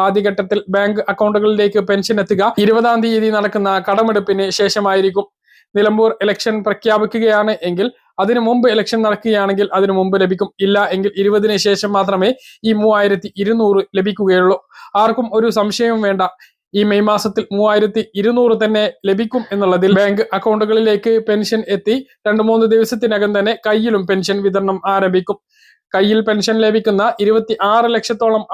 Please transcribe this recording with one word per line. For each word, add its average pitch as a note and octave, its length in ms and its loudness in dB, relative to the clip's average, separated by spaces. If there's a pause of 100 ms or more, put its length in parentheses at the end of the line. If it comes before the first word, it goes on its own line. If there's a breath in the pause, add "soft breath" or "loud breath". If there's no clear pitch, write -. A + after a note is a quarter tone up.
ആദ്യഘട്ടത്തിൽ G3 540 0 (160)
ബാങ്ക് G3+ 260 0 (100)
അക്കൗണ്ടുകളിലേക്ക് G#3 800 0
പെൻഷൻ G3+ 340 -2
എത്തുക G3 220 0 (180)
ഇരുപതാം A#3 400 2
തീയതി A3 320 0
നടക്കുന്ന G3+ 360 -2 (180)
കടമെടുപ്പിന് G3 580 0 (100)
ശേഷമായിരിക്കും. G3 680 0 (500 soft breath)
നിലമ്പൂർ G#3+ 340 2 (120)
ഇലക്ഷൻ G#3+ 320 -2 (120)
പ്രഖ്യാപിക്കുകയാണ് G#3+ 840 0 (160)
എങ്കിൽ F3+ 180 -2 (360 soft breath)
അതിനു A#3 260 0
മുമ്പ് B3 240 2
ഇലക്ഷൻ A3 340 0
നടക്കുകയാണെങ്കിൽ G3+ 600 0 (100)
അതിനു G3 220 2
മുമ്പ് F#3+ 240 0
ലഭിക്കും. F#3 280 -2 (140)
ഇല്ല G3+ 120 2 (180)
എങ്കിൽ G3 260 -2
ഇരുപതിന് G#3 360 2 (100)
ശേഷം G3+ 320 0
മാത്രമേ G3 320 0 (380 loud breath)
ഈ A3 120 2
മൂവായിരത്തി G3+ 500 0 (120)
ഇരുന്നൂറ് G3+ 400 2 (160)
ലഭിക്കുകയുള്ളൂ. F#3+ 600 2 (440 loud breath)
ആർക്കും A3+ 260 0 (100)
ഒരു A#3 100 2 (100)
സംശയവും A3 500 0
വേണ്ട, F#3+ 140 0 (560 soft breath)
ഈ G3+ 120 2
മെയ് G#3 200 2
മാസത്തിൽ G#3 360 -2 (100)
മൂവായിരത്തി G#3+ 480 0 (160)
ഇരുന്നൂറ് A#3 440 2
തന്നെ G#3+ 200 0 (240)
ലഭിക്കും A3+ 340 -2 (120)
എന്നുള്ളതിൽ. F#3+ 460 2
ബാങ്ക് G3+ 220 0 (160)
അക്കൗണ്ടുകളിലേക്ക് G#3+ 720 0 (180)
പെൻഷൻ G#3+ 320 -2 (140)
എത്തി G#3+ 200 -2 (320 soft breath)
രണ്ട് G#3+ 220 0
മൂന്ന് A3+ 260 2
ദിവസത്തിനകം A3 640 0
തന്നെ G#3 160 0 (140)
കയ്യിലും G#3+ 440 0
പെൻഷൻ G3 340 -2
വിതരണം F#3+ 340 0 (140)
ആരംഭിക്കും. F#3 440 0 (560 soft breath)
കയ്യിൽ G#3 320 2
പെൻഷൻ G#3+ 360 0
ലഭിക്കുന്ന G#3+ 400 0 (200)
ഇരുപത്തിയാറ് A3 720 0
ലക്ഷത്തോളം A3 480 -2 (120)